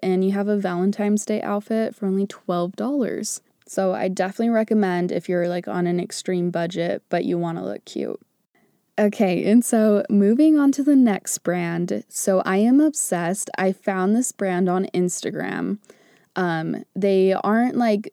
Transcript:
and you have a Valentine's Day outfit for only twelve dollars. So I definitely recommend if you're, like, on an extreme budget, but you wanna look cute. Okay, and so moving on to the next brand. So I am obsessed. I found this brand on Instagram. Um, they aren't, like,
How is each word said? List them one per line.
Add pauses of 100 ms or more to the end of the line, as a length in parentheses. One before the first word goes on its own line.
and
you
have
a
Valentine's
Day
outfit
for
only
twelve
dollars. (260)
So
I
definitely
recommend
if
you're,
like,
on
an
extreme
budget,
but
you
wanna
look
cute. (800)
Okay,
and
so
moving
on
to
the
next
brand.
So
I
am
obsessed.
I
found
this
brand
on
Instagram. (560)
Um, (120)
they
aren't,
like,